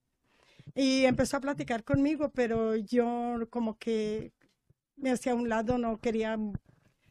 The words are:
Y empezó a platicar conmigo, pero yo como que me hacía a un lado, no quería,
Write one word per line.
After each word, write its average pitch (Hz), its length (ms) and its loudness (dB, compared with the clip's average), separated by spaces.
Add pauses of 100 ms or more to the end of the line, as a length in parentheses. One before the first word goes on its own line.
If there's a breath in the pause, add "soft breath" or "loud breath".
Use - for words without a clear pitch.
(760 loud breath)
Y 262 300 4
empezó 254 320 2
a 277 40 -2
platicar 262 420 -4
conmigo, 285 480 2
pero 226 440 0
yo 240 720 0
como 226 300 -4
que 220 540 -4 (640)
me 262 160 -2
hacía 247 200 0
a 240 40 0
un 240 140 -2
lado, 226 300 0
no 226 200 -2
quería, 220 380 -2 (720 soft breath)